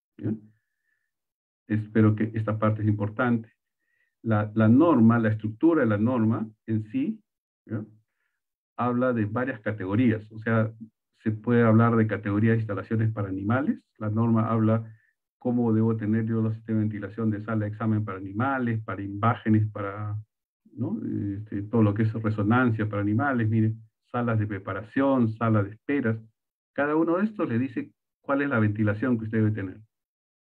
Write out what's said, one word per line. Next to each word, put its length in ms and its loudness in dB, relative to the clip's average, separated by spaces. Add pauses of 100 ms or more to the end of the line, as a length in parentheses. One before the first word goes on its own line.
(180)
¿ya? 160 -4 (1300)
Espero 480 2
que 180 -2
esta 260 -4
parte 220 0
es 80 0
importante. 640 -2 (680)
La, 320 0
la 120 4
norma, 520 6
la 100 2
estructura 520 2
de 60 2
la 100 2
norma 520 0 (160)
en 200 -2
sí, 360 -4 (440)
¿ya? 200 -6 (880)
Habla 380 0
de 120 0
varias 340 -4
categorías. 720 0
O 80 -16
sea, 340 0 (480)
se 100 -2
puede 300 2
hablar 340 6
de 120 4
categoría 440 0
de 60 2
instalaciones 540 -2
para 180 -6
animales. 500 -2 (200)
La 100 -6
norma 400 2
habla 420 0 (460)
cómo 360 0
debo 220 2
tener 300 -2
yo 160 -2
los 140 0
sistemas 240 -4
de 60 0
ventilación 440 -4
de 120 -4
sala 240 -4
de 60 -6
examen 320 -2
para 140 -8
animales, 640 -4
para 200 -10
imágenes, 680 0
para, 460 -8 (580)
¿no? 240 -6 (380)
Este, 260 -8
todo 200 2
lo 100 4
que 100 -2
es 100 0
resonancia 760 0
para 140 -4
animales, 440 0
mire, 280 2 (360)
salas 280 -2
de 80 -2
preparación, 840 0
salas 320 2
de 60 -12
esperas. 460 -4 (560)
Cada 220 -2
uno 220 2
de 80 0
estos 220 -4
le 120 0
dice 340 -6 (280)
cuál 200 -2
es 80 -2
la 100 0
ventilación 580 0
que 80 -6
usted 120 -2
debe 140 2
tener. 300 -8 (640)